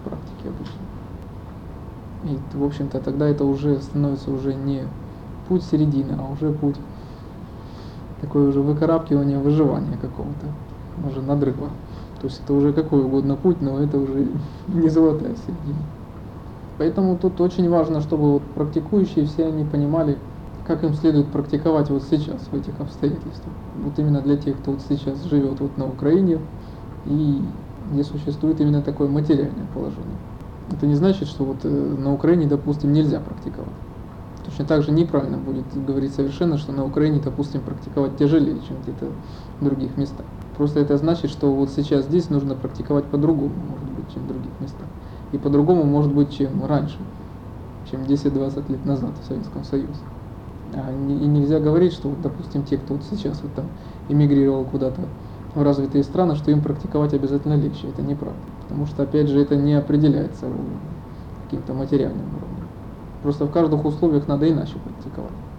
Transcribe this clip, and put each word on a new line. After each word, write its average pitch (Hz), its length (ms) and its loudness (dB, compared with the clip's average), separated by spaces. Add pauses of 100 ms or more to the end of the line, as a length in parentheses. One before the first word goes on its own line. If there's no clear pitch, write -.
практики - 440 -10
обычно. - 340 -10 (1400)
И, 139 340 -4
в 143 60 0
общем-то, 143 360 -2
тогда 143 260 0
это 143 200 4
уже 139 340 2
становится 143 500 -2
уже 135 220 -2
не 135 300 -2 (680)
путь 180 140 2
середины, 143 560 2
а 135 120 -6
уже 147 220 0
путь 143 240 0 (1400)
такое 143 280 4
уже 139 120 4
выкарабкивания, 147 760 2
выживания 147 640 2
какого-то, 143 460 -6 (640)
уже 135 140 -4
надрыва. 143 460 0 (520)
То 139 80 -4
есть 127 140 -10
это 143 120 0
уже 143 180 6
какой 151 300 4
угодно 135 340 2
путь, 175 240 2
но 135 180 0
это 147 200 2
уже 135 300 0 (220)
<laughs> - 180 -14
не 165 200 4
золотая 156 480 4
середина. 151 460 -6 (960)
Поэтому 180 380 2
тут 180 240 0
очень 180 280 4
важно, 160 320 4
чтобы 151 320 4
вот 143 100 4 (120)
практикующие 156 720 2
все 160 200 0
они 156 180 0
понимали, 147 540 2 (480)
как 165 180 0
им 151 100 2
следует 147 340 4
практиковать 147 600 2
вот 139 120 0
сейчас, 151 380 0 (100)
в - 40 -6
этих - 260 -4
обстоятельствах. - 760 -4 (280)
Вот 147 160 -4
именно 147 220 4
для 143 160 4
тех, 139 220 -2
кто - 140 -4
вот 139 160 -4
сейчас 139 360 -2
живет 139 360 0
вот 139 180 -4
на 135 80 -2
Украине 160 520 4 (680)
и 143 340 2 (520)
где 143 100 2
существует 151 580 0
именно 147 220 4
такое 143 260 0
материальное 147 640 2
положение. - 460 -6 (520)
Это 147 160 0
не 147 100 4
значит, 190 320 4
что - 160 -4
вот, 135 180 -2
э, - 60 -2
на 143 440 0
Украине, 160 340 4
допустим, 143 460 2
нельзя 151 280 4
практиковать. - 500 -8 (760)
Точно - 180 -4
так 147 200 4
же 147 80 0
неправильно 143 460 2
будет 131 260 -4 (100)
говорить 135 400 -2
совершенно, 143 420 0
что 147 140 -4
на 139 140 -2
Украине, 151 380 2
допустим, 143 400 -4
практиковать - 540 -2
тяжелее, 151 500 4
чем 131 160 -8
где-то - 240 -6 (540)
в 143 40 0
других 131 320 0
местах. 139 280 -4 (320)
Просто 147 220 2
это 143 200 4
значит, 160 320 0
что 143 220 2
вот 135 180 2
сейчас 143 340 2
здесь 170 260 2
нужно 139 240 0
практиковать 143 520 -2
по-другому, 143 460 2 (160)
может - 240 -8
быть, - 220 -8
чем - 80 -8
в - 60 -6
других 127 320 -6
местах. - 260 -8 (460)
И 139 60 0
по-другому, 147 440 6
может 147 320 4
быть, 143 160 4
чем 135 340 -2
раньше, 143 320 0 (960)
чем 135 160 -6
десять-двадцать 139 640 0
лет 131 160 -4
назад 131 240 0 (100)
в - 60 -14
Советском 135 380 -6
Союзе. 139 240 -2 (840)
А 131 180 -4
не-, 139 320 0
и - 20 6
нельзя 147 320 6
говорить, 160 340 6
что, - 160 -6
вот, 143 140 -4
допустим, 143 400 -4
те, 139 140 0
кто 135 180 -2
вот 143 160 -4
сейчас 151 320 -4
вот 143 120 -8
там 135 120 -4 (420)
эмигрировал 139 560 6
куда-то 131 380 -2 (540)
в 147 60 4
развитые 139 420 4
страны, 175 320 2
что 151 160 4
им 147 80 6
практиковать 147 540 0
обязательно 139 400 2
легче. 147 340 0
Это 139 120 -6
неправда. 143 380 0 (240)
Потому 143 240 -2
что, 143 160 -2
опять 151 260 4
же, 139 120 6
это 143 160 4
не 143 180 4
определяется 147 720 4 (1000)
каким-то 127 300 -6
материальным 135 520 0 (100)
уровнем. - 200 -8 (720)
Просто 147 180 0
в 143 60 0
каждых 151 340 4
условиях 151 440 2
надо 143 200 2
иначе 147 300 0
практиковать. - 540 -10 (260)